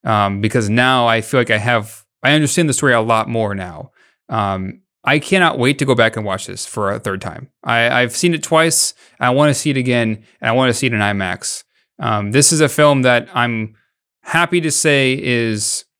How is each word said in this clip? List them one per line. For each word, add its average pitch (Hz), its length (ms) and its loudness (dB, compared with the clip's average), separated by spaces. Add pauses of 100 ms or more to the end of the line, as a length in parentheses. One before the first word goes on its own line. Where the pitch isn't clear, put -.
um, 101 360 0
because 107 300 0
now 123 380 2
I 113 120 2
feel 127 200 -2
like 117 100 -2
I 107 80 2
have, 110 460 -2 (180)
I 135 120 2
understand 156 340 2
the 131 60 0
story 135 180 2
a 117 80 4
lot 113 280 0
more 110 280 -2
now. 87 340 -12 (380)
Um, 98 540 -4 (220)
I 143 140 2
cannot 180 400 0
wait 135 220 0
to 147 40 0
go 131 120 2
back 113 200 2
and 107 80 -6
watch 95 220 -6
this 95 180 -12
for 101 280 -4
a 113 80 -6
third 95 200 -6
time. 85 300 -14 (140)
I, 120 380 2
I've 123 120 -4
seen 175 200 2
it 156 100 -6
twice. 160 500 0 (240)
I 123 120 0
wanna 143 240 4
see - 160 -4
it 135 60 0
again, 120 460 0 (180)
and - 80 -4
I 113 40 0
wanna 127 220 2
see 131 120 -2
it 123 60 0
in 107 80 -2
imax. 98 640 -4 (360)
Um, 104 300 -2
this 139 220 4
is 156 80 0
a 147 80 4
film 147 340 4
that 120 320 2
I'm 113 400 -2 (480)
happy 170 380 0
to 156 100 -2
say 139 500 2
is 113 680 -2 (140)